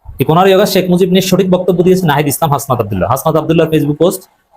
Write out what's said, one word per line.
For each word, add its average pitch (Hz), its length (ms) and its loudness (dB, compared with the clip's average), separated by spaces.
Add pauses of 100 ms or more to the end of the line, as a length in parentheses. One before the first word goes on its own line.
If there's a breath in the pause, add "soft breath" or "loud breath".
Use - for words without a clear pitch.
(200)
এই 131 60 -2
পনেরোই 185 280 2
আগস্ট 190 200 2
শেখ 185 160 0
মুজিব 180 200 2
নিয়ে 185 120 2
সঠিক 185 300 0
বক্তব্য 180 320 0
দিয়েছে 185 220 2
নাহিদ 143 220 0
ইসলাম 143 240 -2
হাসনাত 127 280 -2
আব্দুল্লাহ। 101 300 -2
হাসনাত 147 260 -2
আব্দুল্লাহর 160 340 0
Facebook 147 260 -2
পোস্ট, 185 340 -2 (280)